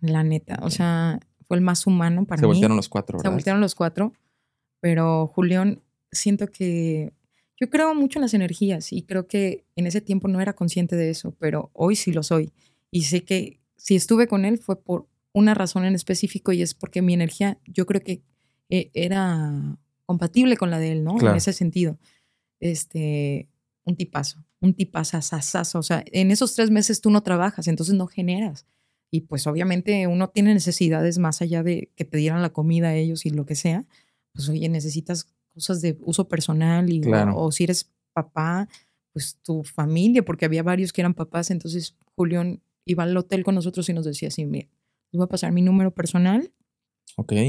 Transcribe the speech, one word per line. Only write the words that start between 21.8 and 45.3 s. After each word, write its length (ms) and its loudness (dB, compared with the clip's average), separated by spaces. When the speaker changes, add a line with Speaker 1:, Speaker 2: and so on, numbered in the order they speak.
Speaker 1:
Este, 920 -4
un 120 -2
tipazo, 480 -6
un 120 4
tipazazazazo. 1080 -4
O 40 -4
sea, 280 -2
en 200 4
esos 240 2
tres 160 2
meses 300 2
tú 80 4
no 140 6
trabajas, 440 -2
entonces 280 0
no 120 -2
generas. 580 -4
Y 100 -2
pues 260 -6
obviamente 600 0
uno 220 0
tiene 240 4
necesidades 640 2
más 220 0
allá 220 -2
de 320 -2
que 100 -6
te 120 -4
dieran 240 0
la 100 -2
comida 380 2
a 60 0
ellos 300 -2
y 40 -2
lo 160 -4
que 100 -8
sea. 300 -2
Pues 160 -6
oye, 180 -2
necesitas 600 -6
cosas 280 -6
de 200 -2
uso 260 -2
personal 640 0
y, 100 0
Speaker 2:
Claro. 360 2
Speaker 1:
o, 80 -2
o 60 0
si 140 0
eres 260 -4
papá, 540 -4
pues 300 -8
tu 200 -4
familia, 640 2
porque 200 -2
había 180 0
varios 280 0
que 100 -2
eran 120 2
papás. 380 -4
Entonces 440 -6
Julián 460 -2
iba 180 0
al 120 0
hotel 280 -2
con 120 2
nosotros 340 -2
y 40 -2
nos 120 -4
decía 240 -6
así, 160 -6
"Mira, 220 -6
les 80 -4
voy 60 2
a 40 -8
pasar 220 -2